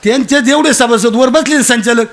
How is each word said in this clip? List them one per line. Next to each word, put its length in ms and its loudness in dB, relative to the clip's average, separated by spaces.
त्यांचे 380 0
जेवढे 320 0
सभासद 420 0
वर 140 2
बसले 340 0
संचालक, 480 0